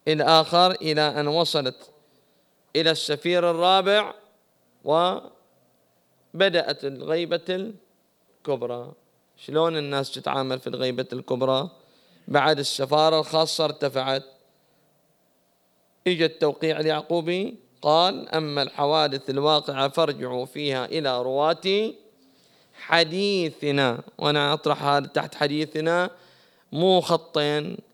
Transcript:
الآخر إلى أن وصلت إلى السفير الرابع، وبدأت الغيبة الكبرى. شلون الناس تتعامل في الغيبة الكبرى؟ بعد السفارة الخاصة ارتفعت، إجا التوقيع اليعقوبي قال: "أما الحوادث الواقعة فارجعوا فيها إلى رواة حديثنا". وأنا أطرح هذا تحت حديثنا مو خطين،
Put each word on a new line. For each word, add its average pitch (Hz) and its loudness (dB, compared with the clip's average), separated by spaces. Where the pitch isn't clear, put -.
الآخر 160 4
إلى 156 -2
أن 147 0
وصلت 151 -2
إلى 160 2
السفير 170 0
الرابع، 190 2
وبدأت 170 0
الغيبة 170 -4
الكبرى. 123 -6
شلون 160 0
الناس 143 -4
تتعامل 135 -4
في - -10
الغيبة 127 -4
الكبرى؟ 131 -2
بعد 143 2
السفارة 151 2
الخاصة 156 0
ارتفعت، 135 -2
إجا 165 2
التوقيع 156 -2
اليعقوبي 170 -2
قال: 165 2
"أما 147 -2
الحوادث 143 0
الواقعة 139 0
فارجعوا 127 -2
فيها 139 -4
إلى 135 -2
رواة 165 0
حديثنا". 160 0
وأنا 147 0
أطرح 147 -2
هذا 143 2
تحت 143 -4
حديثنا 156 0
مو 180 4
خطين، 151 -2